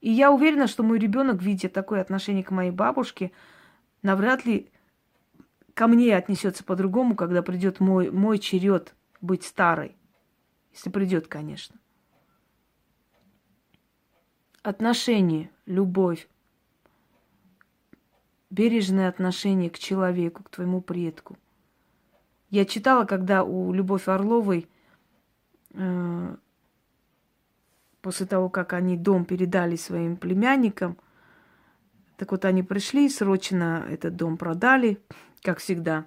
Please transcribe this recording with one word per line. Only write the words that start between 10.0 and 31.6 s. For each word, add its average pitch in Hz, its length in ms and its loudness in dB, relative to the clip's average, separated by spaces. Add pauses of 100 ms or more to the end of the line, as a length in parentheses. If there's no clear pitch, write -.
Если - 160 -10
придёт, 185 380 -2
конечно. 151 480 -14 (3000)
Отношение, 208 880 0 (160)
любовь, 185 600 0 (2250)
бережное 190 580 2
отношение 185 640 0
к - 80 -18
человеку, 180 640 -2
к - 80 -20
твоему 180 320 -4
предку. 175 560 -8 (1120)
Я 196 160 2
читала, 233 400 2
когда 190 380 2
у 185 280 -2
Любовь 190 360 -2
Орловой, 196 600 0 (1040)
э, 180 640 -6 (1700)
после 185 240 -6
того, 185 240 0
как 185 240 -4
они 180 240 0
дом 180 280 2
передали 180 500 -2
своим 170 420 -6
племянникам, 196 800 0 (1200)